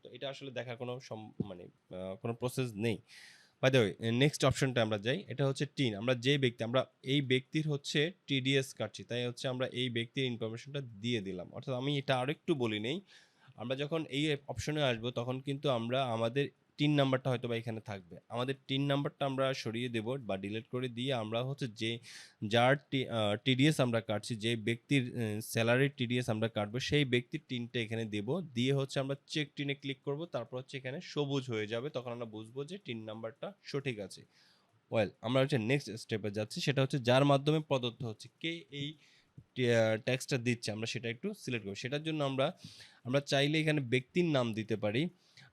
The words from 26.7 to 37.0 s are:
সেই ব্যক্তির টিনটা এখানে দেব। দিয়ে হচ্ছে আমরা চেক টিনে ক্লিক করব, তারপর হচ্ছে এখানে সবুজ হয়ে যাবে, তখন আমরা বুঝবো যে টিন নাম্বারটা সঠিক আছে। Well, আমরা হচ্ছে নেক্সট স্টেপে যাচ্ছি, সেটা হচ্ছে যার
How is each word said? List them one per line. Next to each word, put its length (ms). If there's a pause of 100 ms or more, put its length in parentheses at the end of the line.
সেই 260
ব্যক্তির 420
টিনটা 320
এখানে 260
দেব। 360
দিয়ে 320
হচ্ছে 260
আমরা 160 (120)
চেক 280
টিনে 180
ক্লিক 320
করব, 200
তারপর 320
হচ্ছে 200
এখানে 240
সবুজ 480
হয়ে 180
যাবে, 220
তখন 220
আমরা 140
বুঝবো 400
যে 120
টিন 260
নাম্বারটা 500 (100)
সঠিক 360
আছে। 260 (680)
Well, 180 (120)
আমরা 200
হচ্ছে 160
নেক্সট 340
স্টেপে 400
যাচ্ছি, 300
সেটা 200
হচ্ছে 180
যার 260